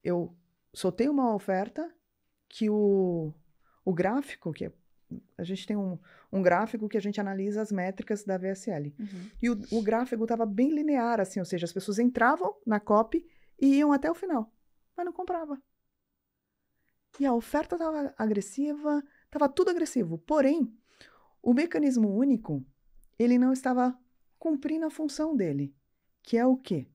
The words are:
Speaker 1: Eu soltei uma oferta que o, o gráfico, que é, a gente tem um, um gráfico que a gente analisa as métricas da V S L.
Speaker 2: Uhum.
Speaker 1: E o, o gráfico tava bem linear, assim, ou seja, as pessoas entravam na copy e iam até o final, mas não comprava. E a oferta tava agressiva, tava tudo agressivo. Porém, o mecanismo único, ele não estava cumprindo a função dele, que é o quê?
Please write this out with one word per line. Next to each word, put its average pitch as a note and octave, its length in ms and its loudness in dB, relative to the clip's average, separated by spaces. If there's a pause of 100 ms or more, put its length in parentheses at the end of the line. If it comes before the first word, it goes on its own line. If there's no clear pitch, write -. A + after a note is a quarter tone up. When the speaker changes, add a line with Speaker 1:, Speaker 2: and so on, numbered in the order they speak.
Speaker 1:
Eu F3 320 -4 (380)
soltei F#3+ 360 -2
uma C4+ 260 0
oferta G#3 580 -4 (560)
que G#3+ 220 -2
o, F#3+ 640 2 (500)
o F#3+ 80 0
gráfico, F#3 600 -2
que F3 120 -8
é, E3+ 80 -10 (640)
a F3+ 80 -8
gente F#3+ 220 -8
tem G#3 100 -4
um, F#3+ 220 -4 (340)
um G3 80 0
gráfico G#3 480 2
que - 80 -4
a G#3 40 2
gente G3+ 200 -4
analisa G3 400 -4
as G#3 100 -4
métricas G3 540 -4
da F#3+ 140 -2
V F#3 100 -4
S F#3+ 220 -6
L. D3 280 -6
Speaker 2:
Uhum. G3 320 -12 (120)
Speaker 1:
E A#3 80 0
o, A3 100 -2 (100)
o A3+ 120 0
gráfico A3+ 440 0
tava A3+ 200 0
bem A3 240 2
linear, C#4 500 0
assim, F#3+ 200 -2
ou F3+ 40 -4
seja, E3+ 220 -4
as D#3+ 60 -10
pessoas F#3+ 260 -4
entravam B3 680 2
na G#3+ 160 0
copy A3 460 2 (340)
e C4+ 160 6
iam D4 160 4
até C#4+ 180 2
o E4+ 40 -2
final, D#4+ 360 -4 (460)
mas F4 80 -6
não F4 80 -6
comprava. E4 480 -6 (1600)
E C#4 60 2
a B3+ 80 4
oferta D4 420 -2
tava D#4 400 -4
agressiva, C#4+ 880 -2 (260)
tava C#4+ 160 2
tudo F#4 240 2
agressivo. B3+ 480 -2
Porém, D4 540 2 (720)
o B3 100 4
mecanismo C4 640 2
único, A3 480 0 (540)
ele A#3+ 180 4
não B3+ 160 4
estava B3+ 460 0 (400)
cumprindo D#4 480 -2
a D4+ 40 -2
função D#4 460 -4
dele, C#3+ 380 -2 (480)
que - 140 -2
é A#3 100 4
o C4 100 6
quê? E3+ 380 -4